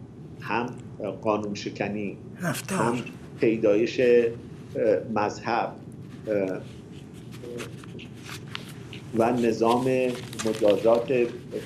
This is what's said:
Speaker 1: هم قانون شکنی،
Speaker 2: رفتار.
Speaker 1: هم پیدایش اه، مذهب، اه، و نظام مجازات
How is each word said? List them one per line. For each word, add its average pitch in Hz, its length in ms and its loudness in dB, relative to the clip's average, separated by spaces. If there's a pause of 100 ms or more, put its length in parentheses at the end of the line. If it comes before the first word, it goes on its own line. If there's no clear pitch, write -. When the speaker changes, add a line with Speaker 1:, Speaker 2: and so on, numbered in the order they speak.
(420)
Speaker 1:
هم 113 240 0 (560)
قانون 104 320 0
شکنی، 101 640 -6 (240)
Speaker 2:
رفتار. 175 380 -2
Speaker 1:
هم 120 160 2 (440)
پیدایش 110 640 4 (720)
اه، 113 480 2
مذهب، 107 520 0 (520)
اه، 98 340 0 (2500)
و 113 140 6
نظام 117 540 4 (600)
مجازات 110 640 4 (540)